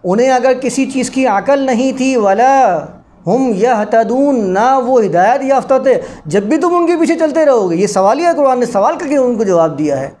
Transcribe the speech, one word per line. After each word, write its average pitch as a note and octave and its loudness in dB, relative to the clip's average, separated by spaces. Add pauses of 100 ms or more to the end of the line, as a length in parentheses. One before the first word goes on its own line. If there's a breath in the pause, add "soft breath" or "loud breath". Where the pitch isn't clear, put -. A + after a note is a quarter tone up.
उन्हें A3+ 0
अगर C4 2
किसी B3+ -2
चीज़ C4 -4
की C4 -2
अकल B3 0
नहीं B3+ 0
थी, C4 -2
वला A3+ 2 (520)
हुम B3 0
यहतदून, A3+ 0
ना A3 0
वो B3+ 0
हिदायत G3+ 0
याफ्ता C4 0
थे, C4 0 (260 loud breath)
जब G3+ -2
भी D#4 2
तुम F4 0
उनके F4 0
पीछे E4 0
चलते D#4+ 0
रहोगे। G3+ 2
ये G3 0
सवाल G3+ 0
ही E4+ -2
है, E4+ 2
कुरान C4+ 0
ने B3 0
सवाल D4 -2
करके D4 -4
उनको B3 0
जवाब E3 0
दिया C#3+ -2
है। C3+ -10